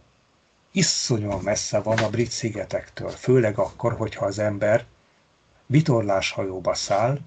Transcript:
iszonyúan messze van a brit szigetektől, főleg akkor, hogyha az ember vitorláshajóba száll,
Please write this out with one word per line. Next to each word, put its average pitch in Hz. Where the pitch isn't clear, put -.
iszonyúan 104
messze 104
van 110
a 107
brit 117
szigetektől, -
főleg 110
akkor, 113
hogyha 110
az 101
ember 107
vitorláshajóba 98
száll, 117